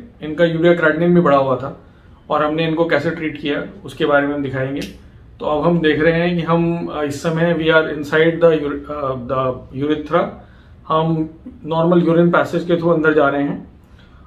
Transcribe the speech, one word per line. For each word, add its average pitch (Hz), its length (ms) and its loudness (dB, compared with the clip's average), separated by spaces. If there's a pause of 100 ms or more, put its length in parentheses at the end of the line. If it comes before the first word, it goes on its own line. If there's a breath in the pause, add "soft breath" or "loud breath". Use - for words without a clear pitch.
(220)
इनका 156 240 0
यूरिया 165 280 2
creatinine 170 420 4
भी 170 60 6
बढ़ा 143 160 4
हुआ 135 180 2
था 135 240 -8 (500 soft breath)
और 151 160 0
हमने 156 220 -2
इनको 160 180 0
कैसे 160 260 0
treat 156 300 -8
किया 151 220 -4 (220)
उसके 156 200 -4
बारे 143 220 2
में 147 80 -4
हम 143 80 -4
दिखाएंगे। 135 640 -8 (320 soft breath)
तो - 60 -10
अब 151 180 -2
हम 170 160 2
देख 151 220 2
रहे 165 120 2
हैं 175 220 0
कि 170 60 -2
हम, 170 460 0
अ, 151 160 -6
इस 143 200 -6
समय 165 300 0
we 160 120 -2
are 160 200 4
inside 156 540 0
the 165 240 4
ur-, 143 280 -8
अ, 135 240 -6
the 131 400 -4 (280)
urethra। 151 420 -2 (600 loud breath)
हम 160 420 -2 (360)
normal 165 380 2
urine 170 280 4
passage 165 320 0
के 175 100 -2
through 165 200 0
अंदर 156 200 2
जा 147 140 4
रहे 143 160 0
हैं - 280 -6 (560 soft breath)